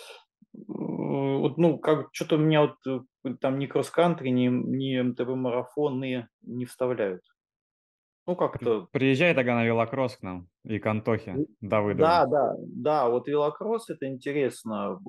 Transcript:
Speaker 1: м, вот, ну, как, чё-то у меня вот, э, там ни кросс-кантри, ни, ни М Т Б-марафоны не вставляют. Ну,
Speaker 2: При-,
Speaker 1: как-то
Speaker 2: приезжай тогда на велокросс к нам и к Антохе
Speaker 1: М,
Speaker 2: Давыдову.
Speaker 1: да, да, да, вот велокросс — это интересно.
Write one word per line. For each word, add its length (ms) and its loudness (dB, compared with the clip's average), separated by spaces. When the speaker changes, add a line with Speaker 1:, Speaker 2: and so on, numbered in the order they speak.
Speaker 1:
м, 880 -4
вот, 180 0
ну, 200 4
как, 340 0
чё-то 240 0
у 20 4
меня 240 6
вот, 420 -2
э, 140 -4
там 180 0
ни 80 -2
кросс-кантри, 640 2
ни, 180 4
ни 500 0
М 160 0
Т 100 -2
Б-марафоны 1040 -2
не 240 -8
вставляют. 560 -2
Ну, 100 -2
Speaker 2:
При-, 160 -4
Speaker 1:
как-то 220 0
Speaker 2:
приезжай 440 4
тогда 200 2
на 100 2
велокросс 520 0
к 60 -16
нам 260 -10
и 140 -4
к 80 -4
Антохе 480 -2
Speaker 1:
М, 120 -2
Speaker 2:
Давыдову. 640 4
Speaker 1:
да, 20 2
да, 320 2
да, 500 0
вот 200 0
велокросс — 640 -2
это 160 -6
интересно. 920 -4